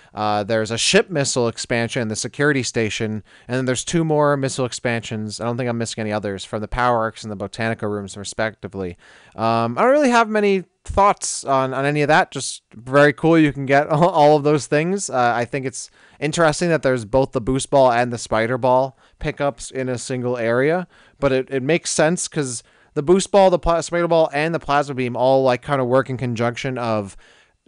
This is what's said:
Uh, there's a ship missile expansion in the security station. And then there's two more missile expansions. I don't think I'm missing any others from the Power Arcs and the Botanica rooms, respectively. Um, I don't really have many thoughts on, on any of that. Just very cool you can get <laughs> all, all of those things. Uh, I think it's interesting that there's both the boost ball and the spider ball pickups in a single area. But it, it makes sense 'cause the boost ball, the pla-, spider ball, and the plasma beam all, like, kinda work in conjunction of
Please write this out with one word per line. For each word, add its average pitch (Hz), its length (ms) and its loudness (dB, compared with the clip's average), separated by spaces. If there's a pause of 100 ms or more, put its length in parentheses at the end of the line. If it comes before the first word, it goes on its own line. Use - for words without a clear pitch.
(140)
Uh, 104 300 -2
there's 110 260 -2
a 110 80 -4
ship - 320 2
missile 135 380 -2
expansion 117 520 -4
in 113 60 -2
the 110 80 -4
security 139 480 -2
station. 107 600 -4 (240)
And 120 80 -4
then 131 80 -2
there's 127 200 -2
two 165 200 -2
more 147 320 2
missile 135 280 -4
expansions. 113 760 -6
I 104 40 -6
don't 120 120 -4
think 123 120 -4
I'm 117 100 -4
missing 117 240 -6
any 107 100 -4
others 101 320 -4
from 110 160 -8
the 107 80 -8
Power 123 300 0
Arcs 110 260 -6
and 107 80 -10
the 101 40 -10
Botanica 110 540 -6
rooms, 101 260 -8
respectively. 98 800 -8 (380)
Um, 113 420 0
I 170 60 0
don't 240 80 4
really 285 200 2
have 233 180 2
many 208 340 0 (220)
thoughts - 580 0
on, 131 320 0
on 135 100 -4
any 147 180 0
of 143 60 0
that. 165 220 2
Just - 320 -10 (100)
very 135 400 4
cool 160 240 2
you 151 160 4
can 135 140 -8
get 139 220 2
<laughs> - 20 0
all, 160 180 4
all 151 280 6
of 143 80 0
those 147 240 0
things. 175 420 -2
Uh, 123 240 2
I 120 100 -2
think 131 220 -6
it's - 240 -12 (300)
interesting 156 480 0
that 156 140 2
there's 127 220 0
both 131 280 0
the 131 80 -2
boost 131 280 -2
ball 135 220 6
and 120 220 0
the 117 60 -6
spider 113 400 -2
ball 127 380 2 (220)
pickups 143 540 -6
in 127 160 -6
a 123 100 -4
single 123 400 -4
area. 131 480 0 (320)
But 139 140 0
it, 131 180 0
it 135 140 -4
makes 156 260 0
sense 170 380 0
'cause 131 340 -6 (320)
the 147 80 -4
boost 180 280 2
ball, 190 200 6
the 180 80 2
pla-, 165 240 0
spider 170 260 -2
ball, 160 240 4
and 156 220 -2
the 151 40 0
plasma 143 360 0
beam 120 240 -4
all, 135 240 4
like, 123 180 2
kinda 139 240 -2
work 127 240 2
in 131 80 -6
conjunction 120 640 -4
of 110 360 -2 (540)